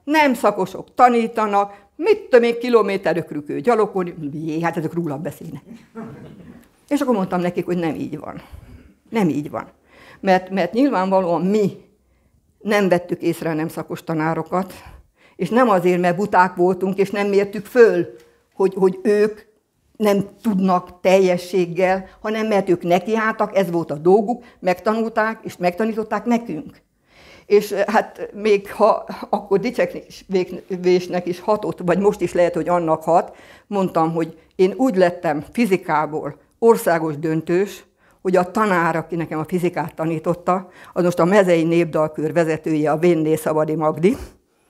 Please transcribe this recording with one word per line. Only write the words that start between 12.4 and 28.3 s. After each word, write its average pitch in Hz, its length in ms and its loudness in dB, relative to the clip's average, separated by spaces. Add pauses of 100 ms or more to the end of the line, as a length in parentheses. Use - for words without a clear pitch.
nem 208 300 0
vettük 175 320 0
észre 165 280 -4
a 165 40 -4
nem 156 140 -4
szakos - 360 -10
tanárokat, 165 720 -4 (600)
és 180 140 -4
nem 240 200 4
azért, 180 320 2
mert 175 140 2
buták 185 400 2
voltunk, 185 420 0
és 190 120 0
nem 202 180 -2
mértük 196 380 0
föl, 190 420 4 (460)
hogy, 190 200 0
hogy 190 300 0
ők 208 380 0 (600)
nem 202 240 2 (160)
tudnak 190 600 0
teljességgel, 185 1080 2 (140)
hanem 220 260 -4
mert 196 220 0
ők 170 140 0
nekiálltak, 214 720 0
ez 180 160 0
volt 165 200 -2
a 147 60 -6
dolguk, 202 460 2 (160)
megtanulták, 220 840 -2
és 175 140 -12
megtanították 214 680 -4
nekünk. 233 560 -4 (640)
És, 208 260 2
eh, 202 160 -2
hát 196 460 -2